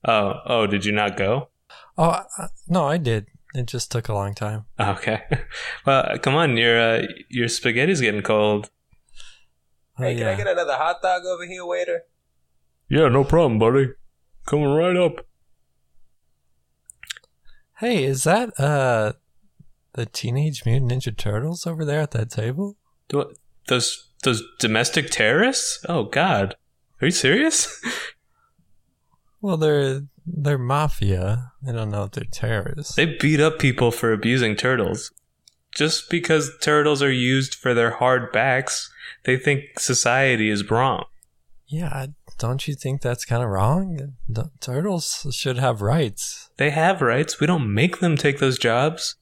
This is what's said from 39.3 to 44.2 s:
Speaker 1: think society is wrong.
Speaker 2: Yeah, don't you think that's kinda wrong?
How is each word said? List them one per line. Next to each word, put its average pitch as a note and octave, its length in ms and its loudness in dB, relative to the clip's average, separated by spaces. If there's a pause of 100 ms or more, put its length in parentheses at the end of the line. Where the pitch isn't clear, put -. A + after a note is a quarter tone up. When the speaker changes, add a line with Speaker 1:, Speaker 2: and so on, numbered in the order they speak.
Speaker 1:
think C#3 400 -2
society B2 720 2
is G2+ 220 -2
wrong. A#2+ 340 2 (640)
Speaker 2:
Yeah, D3 400 -4 (320)
don't B2 280 -2
you D3 60 -4
think C3+ 300 -4
that's B2 200 -2
kinda A#2+ 220 0
wrong? C#3 680 0 (120)